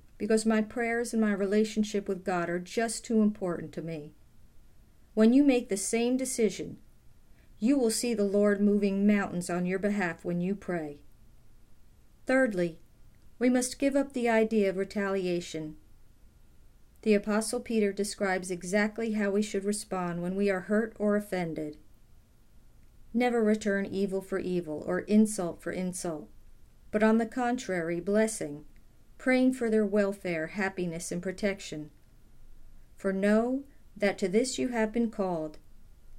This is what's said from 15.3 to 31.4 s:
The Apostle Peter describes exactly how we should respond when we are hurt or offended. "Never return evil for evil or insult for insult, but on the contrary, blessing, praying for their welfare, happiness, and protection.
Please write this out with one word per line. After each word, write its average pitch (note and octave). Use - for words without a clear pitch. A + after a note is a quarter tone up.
The G#3+
Apostle G#3+
Peter A3
describes F#3+
exactly G#3
how G#3
we G3
should G3+
respond F#3
when F3+
we G3+
are F#3
hurt G#3+
or G#3
offended. E3
"Never A#3
return G#3
evil F#3+
for F#3+
evil E3+
or F3+
insult G#3
for -
insult, F3+
but G#3+
on A3
the A3+
contrary, F#3+
blessing, F3
praying B3+
for A#3
their G#3+
welfare, F#3+
happiness, F3+
and F3
protection. F3+